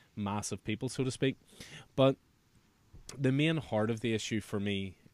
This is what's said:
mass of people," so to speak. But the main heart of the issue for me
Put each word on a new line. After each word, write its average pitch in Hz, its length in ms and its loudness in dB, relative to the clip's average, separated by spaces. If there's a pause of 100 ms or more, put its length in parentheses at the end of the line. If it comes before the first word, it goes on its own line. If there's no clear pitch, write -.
(160)
mass 104 340 -2
of 101 140 -8
people," 110 240 -4
so 131 160 -2
to 127 80 -2
speak. - 240 0 (580)
But 135 220 6 (1000)
the 135 140 4
main 151 280 4
heart 107 320 0
of 110 100 -2
the 113 120 0
issue 107 280 0
for - 180 -4
me 98 380 -2 (180)